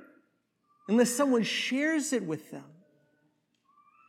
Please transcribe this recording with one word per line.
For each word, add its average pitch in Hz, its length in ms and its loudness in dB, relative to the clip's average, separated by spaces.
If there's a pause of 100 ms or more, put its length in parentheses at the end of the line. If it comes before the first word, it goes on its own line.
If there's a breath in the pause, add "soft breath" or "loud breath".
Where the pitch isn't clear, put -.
(880)
unless 233 200 4
someone 254 340 2
shares 285 680 -2
it 226 120 -2
with 156 280 -8
them? 139 140 -16 (1400)